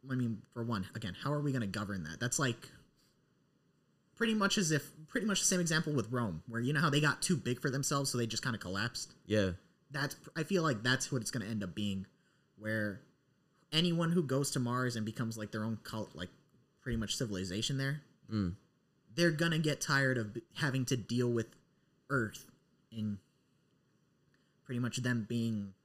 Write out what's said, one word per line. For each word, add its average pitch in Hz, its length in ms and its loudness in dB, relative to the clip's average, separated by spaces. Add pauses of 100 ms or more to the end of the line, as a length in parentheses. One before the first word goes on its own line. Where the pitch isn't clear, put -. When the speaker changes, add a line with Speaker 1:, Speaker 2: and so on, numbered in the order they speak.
Speaker 1:
I 131 60 -2
mean, 113 260 0 (120)
for 117 100 -6
one, 107 320 0
again, 104 280 -6
how 139 80 -2
are 147 100 0
we 147 100 0
gonna 120 160 0
govern 98 380 -4
that? 82 140 -10
That's, 120 200 0
like, 123 300 0 (1500)
pretty 226 180 0
much 196 240 2
as 165 140 4
if, 147 180 0 (180)
pretty 220 200 -2
much 190 120 2
the - 60 0
same 185 140 4
example 160 340 2
with 113 180 0
Rome, 113 360 -2
where 117 120 -4
you 127 140 0
know 151 60 2
how 156 100 4
they 143 100 4
got 147 220 2
too 175 160 2
big - 240 -2
for 147 80 0
themselves, 139 400 0
so - 80 0
they 120 80 2
just - 180 -4
kinda 120 140 -2
collapsed? 98 560 -4 (140)
Speaker 2:
Yeah. 101 240 4 (400)
Speaker 1:
That's, 139 240 -4 (200)
I 165 80 -2
feel 175 200 2
like 127 180 2
that's 127 300 2
what 127 100 0
it's 104 100 -4
gonna 110 140 -4
end 110 180 -4
up 87 120 -6
being, 98 320 -2 (500)
where 107 440 -2 (680)
anyone 165 400 2
who 175 120 4
goes 135 280 0
to 143 80 0
Mars 123 360 0
and 110 100 -2
becomes, 113 320 -4
like, 107 140 -6
their 110 120 -2
own 113 200 -2
cult, - 320 -6
like, - 140 -8 (520)
pretty 117 160 -2
much 107 180 -2
civilization 104 640 -2
there, 139 240 -2 (300)
Speaker 2:
Mm. 101 240 2 (580)
Speaker 1:
they're 170 180 6
gonna 160 280 2
get 151 200 2
tired 135 380 4
of 107 160 -2
b-, 117 80 -8 (140)
having 135 300 2
to 127 120 2
deal 120 340 2
with 113 160 0 (640)
Earth 120 360 -2 (460)
and 107 280 -4 (1500)
pretty 123 140 -4
much 123 180 -2
them 120 320 0
being 110 440 0 (100)